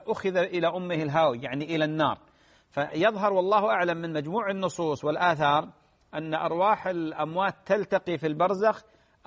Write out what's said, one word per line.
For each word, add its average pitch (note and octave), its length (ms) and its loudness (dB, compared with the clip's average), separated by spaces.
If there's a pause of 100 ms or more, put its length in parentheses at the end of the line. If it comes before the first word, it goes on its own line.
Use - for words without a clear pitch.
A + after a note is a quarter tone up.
"أخذ G3 280 -2
إلى F3 320 2
أمه F3+ 260 -4
الهاوي"، D3+ 480 2
يعني C#3 220 -6
إلى D#3 200 -2
النار. D3+ 340 0 (520)
فيظهر F#3+ 640 0
والله G3 380 4
أعلم F3 280 2
من E3 140 -6
مجموع F3 380 -2
النصوص F3 540 -2
والآثار D#3 640 2 (460)
أن D#3 200 -6
أرواح E3+ 520 0
الأموات E3 680 -4 (120)
تلتقي F#3+ 520 0
في D#3 80 -4
البرزخ F#3+ 560 2 (440)